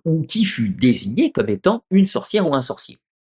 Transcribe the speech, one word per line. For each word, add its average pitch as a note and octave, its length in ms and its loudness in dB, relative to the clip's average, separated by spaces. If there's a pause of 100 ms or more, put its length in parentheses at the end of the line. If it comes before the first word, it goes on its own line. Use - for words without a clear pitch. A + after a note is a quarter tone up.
ou D#3+ 180 0
qui A3 220 -2
fut A2+ 240 -2
désignée A#2+ 640 0
comme G#2 160 -2
étant F#3+ 420 0
une F#3+ 160 6
sorcière G3 420 -2
ou C#3+ 60 0
un C3 80 0
sorcier. - 360 -8 (240)